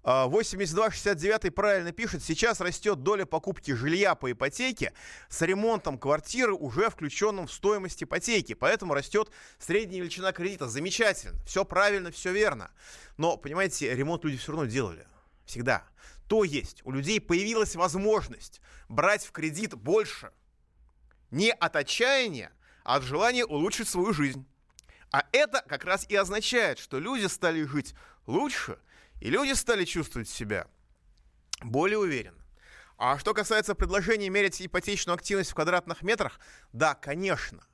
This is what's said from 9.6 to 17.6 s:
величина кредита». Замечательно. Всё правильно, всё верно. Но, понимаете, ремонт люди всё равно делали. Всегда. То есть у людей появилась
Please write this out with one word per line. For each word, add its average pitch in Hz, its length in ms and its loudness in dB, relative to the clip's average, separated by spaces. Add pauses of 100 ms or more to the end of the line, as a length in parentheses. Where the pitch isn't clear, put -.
величина 185 300 -4
кредита». 175 360 -6
Замечательно. 180 760 0
Всё 190 200 0
правильно, 196 440 2
всё 180 220 -4
верно. 180 400 0 (460)
Но, 160 200 2
понимаете, 147 560 -2
ремонт 147 300 -2
люди 143 140 -2
всё 147 160 -8
равно 156 120 0
делали. 107 400 -2 (400)
Всегда. 120 380 0 (440)
То 214 180 4
есть - 380 -4
у - 80 -10
людей 170 300 0
появилась 208 540 0